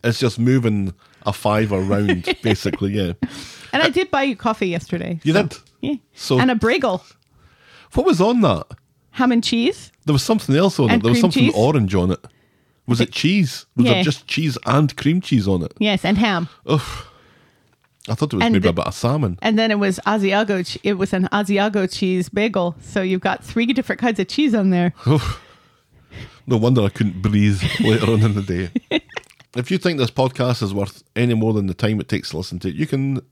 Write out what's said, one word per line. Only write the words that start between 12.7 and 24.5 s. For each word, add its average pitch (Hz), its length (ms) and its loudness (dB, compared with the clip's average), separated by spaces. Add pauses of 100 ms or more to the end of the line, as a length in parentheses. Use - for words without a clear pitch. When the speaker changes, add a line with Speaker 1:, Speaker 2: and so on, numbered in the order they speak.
Speaker 1:
Was 120 140 0
it 120 100 0
cheese? 180 540 0 (100)
Was 127 100 4
Speaker 2:
Yeah. 226 80 4
Speaker 1:
it 185 100 2
just 156 240 -2
cheese 151 380 -4
and 139 320 2
cream 170 240 0
cheese 110 260 0
on 95 140 0
it? - 180 -8
Speaker 2:
Yes, 208 240 -2
and 196 140 0
ham. 190 320 -2 (160)
Speaker 1:
Ugh. - 400 -2 (1040)
I 107 40 0
thought 147 180 -2
it 107 60 -2
was 92 80 2
Speaker 2:
And 233 80 2
Speaker 1:
maybe 92 100 2
Speaker 2:
the 87 60 4
Speaker 1:
a 85 40 0
bit - 140 -2
of - 60 -6
salmon. 120 480 -2
Speaker 2:
And 220 180 0
then 226 100 0
it 208 100 0
was 190 260 0
Asiago 202 600 0
che-, - 160 -12
it 202 120 0
was 185 180 -2
an 185 220 0
Asiago 202 600 0
cheese 185 360 -2
bagel. 202 520 -2
So - 200 -4
you've 185 180 0
got - 240 -2
three 233 300 -2
different - 260 -2
kinds 233 200 0
of 190 100 -2
cheese 277 260 0